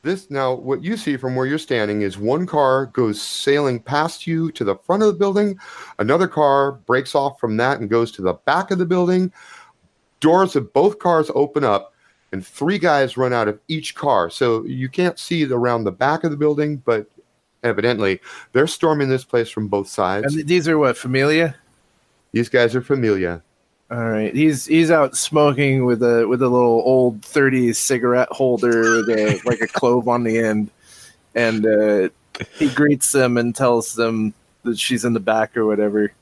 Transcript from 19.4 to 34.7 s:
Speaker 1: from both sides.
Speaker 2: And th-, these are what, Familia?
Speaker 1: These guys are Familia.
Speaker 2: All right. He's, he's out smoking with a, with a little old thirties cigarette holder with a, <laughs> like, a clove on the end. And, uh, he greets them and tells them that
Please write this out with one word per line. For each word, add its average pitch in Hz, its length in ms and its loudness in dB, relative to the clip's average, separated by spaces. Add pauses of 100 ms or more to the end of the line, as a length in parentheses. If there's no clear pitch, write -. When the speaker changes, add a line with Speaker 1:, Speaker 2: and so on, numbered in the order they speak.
Speaker 1:
from 107 160 -6
both 101 220 -2
sides. 101 380 -2
Speaker 2:
And 143 80 -2
th-, 156 120 -6
these 165 220 0
are 160 100 2
what, 131 180 2
Familia? 143 600 0 (760)
Speaker 1:
These 117 160 0
guys 120 280 2
are 123 60 0
Familia. 98 600 0 (480)
Speaker 2:
All 117 200 -4
right. 107 240 -2
He's, 147 320 0
he's 160 240 2
out 151 260 2
smoking 139 680 2
with 120 160 2
a, 117 260 2
with 127 140 0
a 131 80 2
little 120 340 4
old 123 400 2
thirties 131 540 2
cigarette 123 520 0
holder 120 520 0
with 113 260 2
a, 107 340 0
<laughs> - 40 -6
like, 120 160 -2
a 110 40 -2
clove 120 420 0
on 120 160 0
the 113 140 0
end. 107 320 -2 (640)
And, 113 300 0
uh, 104 440 2 (500)
he 151 100 0
greets 143 440 0
them 123 260 2
and 117 180 -2
tells 120 380 0
them 113 400 -2 (300)
that 117 140 -2